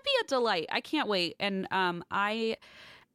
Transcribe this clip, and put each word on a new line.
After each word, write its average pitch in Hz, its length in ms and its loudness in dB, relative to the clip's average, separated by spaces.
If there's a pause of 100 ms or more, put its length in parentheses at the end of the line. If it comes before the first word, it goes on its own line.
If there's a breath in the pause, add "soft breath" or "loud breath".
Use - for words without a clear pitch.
be 571 60 0 (100)
a 440 80 -2
delight. 226 420 2
I - 100 0
can't 294 280 0
wait. 180 320 0
And, 190 320 -2
um, 175 400 0
I, 214 460 -2 (560 loud breath)